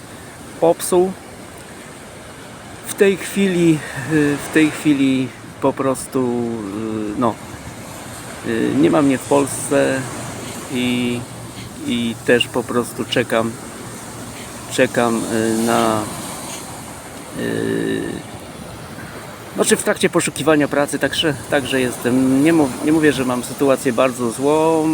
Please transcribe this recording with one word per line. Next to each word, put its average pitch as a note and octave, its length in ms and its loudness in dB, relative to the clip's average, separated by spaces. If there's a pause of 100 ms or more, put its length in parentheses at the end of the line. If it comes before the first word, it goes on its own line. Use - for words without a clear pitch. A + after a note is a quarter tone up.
(600)
popsuł. F3+ 520 4 (1800)
W - 60 -8
tej G3 240 4
chwili, F3 600 4 (360)
y, C#3+ 240 4 (120)
w - 40 -6
tej D#3 180 6
chwili C3+ 560 2 (340)
po C3+ 120 4
prostu, B2+ 760 0 (680)
y, - 20 -2
no, A2+ 160 2 (1120)
y, A#2 300 0
nie D#3 120 6
ma D#3 120 4
mnie C3+ 160 4
w - 80 -10
Polsce C#3 760 2 (760)
i, B2 460 0 (680)
i A#2 280 0 (100)
też A#2+ 220 6
po B2 160 -2
prostu A#2 420 -2
czekam, A2+ 460 0 (1200)
czekam, A#2 500 2 (120)
y, A2+ 320 0
na, A2+ 360 2 (1400)
y, A2+ 600 -2 (1500)
znaczy - 200 4
w - 80 -2
trakcie G3 260 2
poszukiwania D3 580 4
pracy, C#3+ 320 0
także, D3 340 0 (160)
także C3+ 320 2
jestem. C3 640 2
Nie E3 100 6
mów-, C#3+ 320 2
nie D3+ 60 4
mówię, D3+ 220 6
że C3 120 0
mam B2 180 0
sytuację C3 500 2
bardzo B2 380 2
złą, D#3 640 4